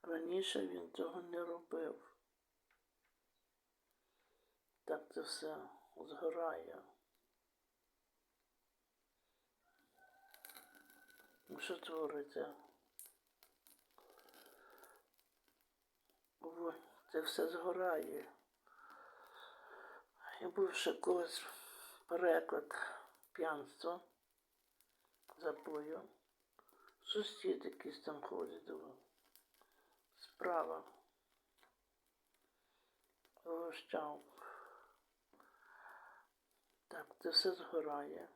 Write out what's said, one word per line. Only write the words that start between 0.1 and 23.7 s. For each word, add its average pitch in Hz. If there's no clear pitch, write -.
він -
цього 175
не 170
робив. 165
Так 151
це 165
все 156
згорає. 165
Ну, -
що 175
твориться? 147
О, 165
це 156
все 160
згорає. 175
І 180
був 185
ще -
колись 175
переклад 165
п'янства, 160